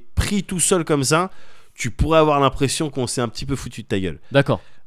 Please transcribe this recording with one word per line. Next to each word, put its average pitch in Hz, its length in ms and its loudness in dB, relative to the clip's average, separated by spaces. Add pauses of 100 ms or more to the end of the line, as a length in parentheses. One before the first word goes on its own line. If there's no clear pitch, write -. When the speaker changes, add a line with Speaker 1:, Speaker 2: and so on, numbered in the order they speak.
(140)
Speaker 1:
pris - 280 0
tout 180 180 -4
seul 175 240 2
comme 143 200 2
ça, 160 260 0 (440)
tu 123 160 -4
pourrais 160 280 4
avoir 151 220 4
l'impression 139 480 2
qu'on 127 180 -2
s'est - 140 -4
un 120 80 0
petit - 160 -8
peu 135 120 -2
foutu - 260 -10
de - 60 -16
ta 101 120 0
gueule. 82 200 -4 (120)
Speaker 2:
D'accord. 135 280 4 (260)